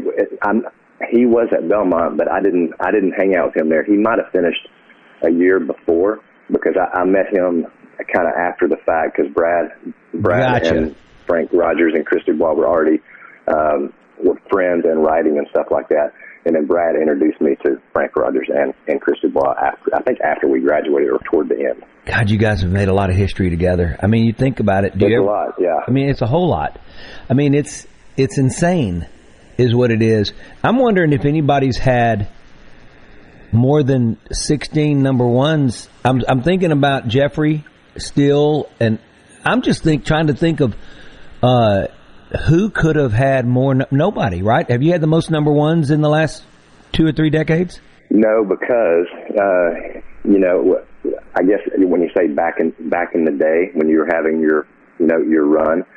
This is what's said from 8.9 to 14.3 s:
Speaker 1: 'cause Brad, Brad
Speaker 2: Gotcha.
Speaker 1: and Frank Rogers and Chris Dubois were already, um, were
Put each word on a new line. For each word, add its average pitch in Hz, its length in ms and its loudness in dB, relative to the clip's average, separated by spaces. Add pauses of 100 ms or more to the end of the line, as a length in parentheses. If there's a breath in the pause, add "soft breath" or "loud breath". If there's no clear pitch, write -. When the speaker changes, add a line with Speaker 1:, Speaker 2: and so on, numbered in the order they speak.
Speaker 1:
'cause 73 180 0
Brad, 85 360 0 (420)
Brad 92 500 0
Speaker 2:
Gotcha. 82 140 0
Speaker 1:
and 78 200 -4 (300)
Frank 82 260 -2
Rogers 82 440 2
and 73 100 -2
Chris 87 200 -2
Dubois 80 280 0
were 78 140 2
already, 78 320 2 (480 loud breath)
um, 76 440 0 (300)
were 87 140 2 (140)